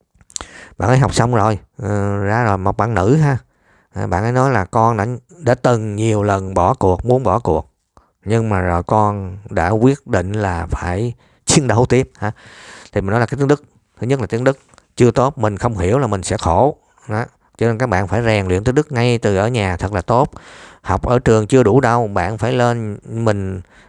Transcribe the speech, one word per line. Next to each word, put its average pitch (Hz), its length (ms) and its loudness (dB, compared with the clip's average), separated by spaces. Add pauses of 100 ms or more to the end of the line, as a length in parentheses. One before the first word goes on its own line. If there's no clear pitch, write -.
(800)
Bạn 92 100 0
ấy 127 100 6
học - 160 2
xong 120 200 2
rồi, 107 240 2 (200)
ờ, 101 380 -2
ra 101 280 0
rồi, 98 140 0
một 98 180 -2
bạn 110 180 -2
nữ 101 220 2
ha. 143 220 2 (560)
À, 104 120 -6
bạn 92 160 -2
ấy 117 100 -2
nói 131 180 2
là 107 140 0
Con 113 320 0
đã, 104 100 -2 (320)
đã 127 160 0
từng 110 420 -2
nhiều 107 260 0
lần 95 320 -2
bỏ 92 200 2
cuộc, 92 300 0
muốn 123 180 0
bỏ 104 160 2
cuộc. 78 320 -4 (540)
Nhưng 113 240 0
mà 98 120 0
rồi 87 220 0
con 101 560 -2 (120)
đã 87 180 0
quyết 117 380 0
định 95 260 -2
là 92 380 -4
phải 101 440 -4 (420)
chiến 147 100 2
đấu 117 200 4
tiếp, 127 320 0
hả? 107 140 -6 (600)
Thì 104 80 -2
mình 95 100 -4
nói 113 100 0
là 117 60 0
cái - 120 -6
tiếng 139 100 0
Đức, 143 160 2 (360)
thứ 113 60 -6
nhất 135 140 0
là 110 60 -6
tiếng 117 180 -2
Đức 135 140 2 (380)
chưa 123 140 6
tốt, 127 280 0
mình 107 180 0
không 113 220 -2
hiểu 92 200 2
là 139 80 0
mình 101 160 -2
sẽ - 140 -4
khổ. 101 400 2 (320)
Đó. 110 160 -4 (340)
Cho 113 80 0
nên 113 120 0
các 127 100 -2
bạn 98 200 0
phải 113 140 -2
rèn 107 260 0
luyện 92 160 0
tiếng 127 100 0
Đức 147 180 -2
ngay 120 260 0
từ 104 180 0
ở 101 120 2
nhà 104 280 -2
thật 95 160 -4
là 104 100 -2
tốt. 127 280 2 (520)
Học - 240 -2
ở 120 120 2
trường 110 280 2
chưa 131 160 4
đủ 123 180 4
đâu, 120 280 0
bạn 98 300 -4
phải 113 140 -2
lên, 120 520 -2
mình 101 560 -4 (280)